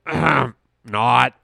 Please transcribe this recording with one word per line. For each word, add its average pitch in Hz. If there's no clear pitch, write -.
<clears throat> 151
Not. 120